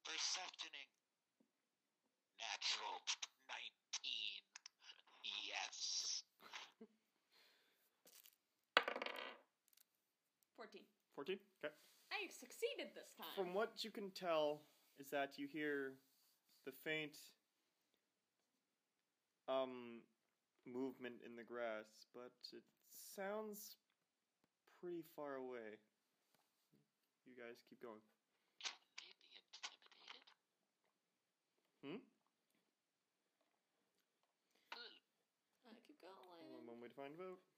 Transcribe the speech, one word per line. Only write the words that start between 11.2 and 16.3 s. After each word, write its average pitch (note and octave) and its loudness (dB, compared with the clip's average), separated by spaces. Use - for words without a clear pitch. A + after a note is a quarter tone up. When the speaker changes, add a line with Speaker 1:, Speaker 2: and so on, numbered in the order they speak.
Speaker 3:
Okay. D3+ 2
Speaker 2:
I G4 2
succeeded - 0
this - -12
time. E3 -6
Speaker 3:
From F3+ 4
what A3 4
you A3 0
can G3+ 0
tell D3+ 8
is C#3 -8
that C#3 6
you C#3+ 0
hear C#3+ 4